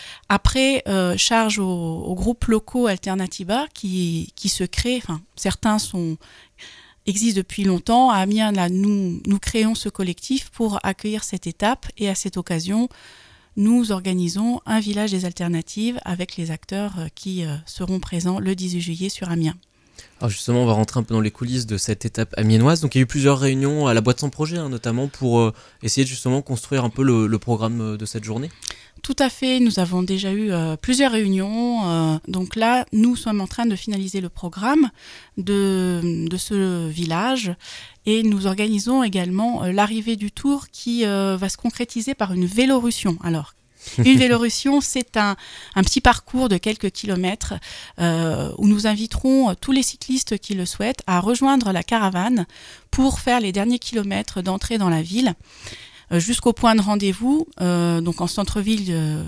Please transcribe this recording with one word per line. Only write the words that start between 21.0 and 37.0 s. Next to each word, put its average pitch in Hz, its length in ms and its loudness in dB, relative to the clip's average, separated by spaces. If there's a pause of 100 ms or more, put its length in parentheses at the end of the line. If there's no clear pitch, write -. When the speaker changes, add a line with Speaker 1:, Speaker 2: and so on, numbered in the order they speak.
Speaker 2:
peu 113 100 -4
dans 110 80 2
les 107 100 0
coulisses 123 360 -4
de 107 100 -2
cette - 260 -4
étape - 320 -4
amiénoise. 113 460 6
Donc 147 140 -2
il - 20 6
y 131 40 6
a - 20 6
eu - 20 6
plusieurs 139 320 2
réunions 139 480 2
à 123 80 4
la 113 80 4
Boîte 123 200 2
sans 147 80 -2
Projet, 156 280 -4
hein, 156 120 -6
notamment 123 380 -4
pour, 120 320 0
euh, 110 140 4 (300)
essayer 117 200 0
de 131 60 0
justement 131 320 -2
construire 131 420 -4
un 120 60 0
peu 131 140 -2
le, 117 240 4
le 110 120 0
programme, 113 420 -2
euh, 107 160 -4
de 107 80 -8
cette 107 180 -8
journée. 113 260 -6 (520)
Speaker 1:
Tout 269 180 -6
à 269 100 4
fait, 254 300 0
nous 220 200 4
avons 180 220 0
déjà 190 300 -2
eu, 208 200 -2
euh, 160 260 -2
plusieurs 254 340 2
réunions. 220 720 0
Euh, 165 320 2 (100)
donc 185 280 -6
là, 233 380 2
nous 233 220 4
sommes 214 260 -2
en 190 60 -4
train - 180 -4
de 214 100 2
finaliser 196 460 -4
le 175 80 -6
programme 226 600 0 (480)
de, 185 920 0
de 180 80 -4
ce 185 500 -2
village 175 640 -2 (520)